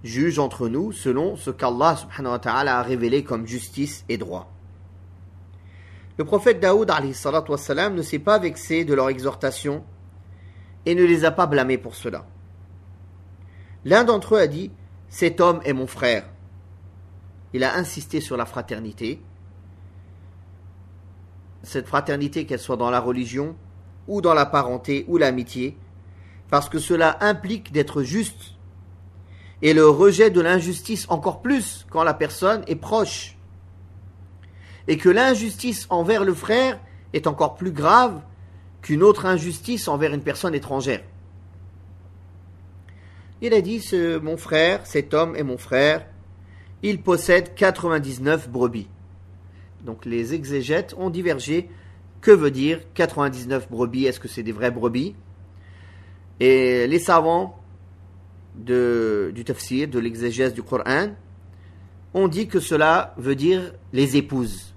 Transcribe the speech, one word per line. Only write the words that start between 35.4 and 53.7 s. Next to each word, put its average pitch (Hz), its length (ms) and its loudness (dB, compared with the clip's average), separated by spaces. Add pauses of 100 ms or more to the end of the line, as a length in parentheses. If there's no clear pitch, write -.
envers 185 340 2
le 190 100 2
frère 233 460 0 (340)
est 156 140 -2
encore 147 280 -2
plus 180 160 -6
grave 170 500 4 (600)
qu'une 151 220 0
autre 202 220 6
injustice 180 600 -2
envers 147 260 0
une 143 80 -4
personne 151 340 -4
étrangère. 131 480 -4 (2500)
Il 226 120 0
a 214 80 6
dit, 208 200 -4
ce, 170 360 -2
mon 156 200 -6
frère, 165 480 2
cet - 280 -2
homme 160 220 0
est 147 80 -4
mon 127 140 -4
frère, 147 480 2 (800)
il 196 180 -2
possède 180 540 2
quatre-vingt-dix-neuf 151 960 0
brebis. 117 380 -2 (960)
Donc 113 220 -14
les 117 280 -4
exégètes 143 640 -4
ont 185 120 -4
divergé. 165 600 -2 (520)
Que 220 100 8
veut 156 200 8
dire 147 300 -2 (120)
quatre-vingt-dix-neuf 135 760 -2
brebis ? 120 360 -2